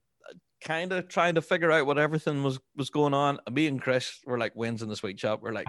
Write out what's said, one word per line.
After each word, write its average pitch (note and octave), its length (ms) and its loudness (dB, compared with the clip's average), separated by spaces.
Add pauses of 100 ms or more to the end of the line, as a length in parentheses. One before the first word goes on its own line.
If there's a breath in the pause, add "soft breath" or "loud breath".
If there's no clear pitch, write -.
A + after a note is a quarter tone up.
(640)
kinda F3+ 400 -4
trying F3 320 2
to D#3+ 80 2
figure E3+ 280 2
out D#3 140 6
what C#3 140 2
everything D3+ 440 0
was, C3+ 160 0 (180)
was C3+ 120 -6
going D3 240 2
on. C#3 260 2 (140)
Me D3+ 140 2
and C3+ 160 -2
Chris B2+ 420 -2
were B2 140 -4
like A2+ 180 -2
wins A2+ 240 -4
in A2+ 80 -8
the G#2 80 -8
sweet G2 240 -8
shop. G#2+ 220 -2
We're A2+ 100 -8
like, G2+ 160 -6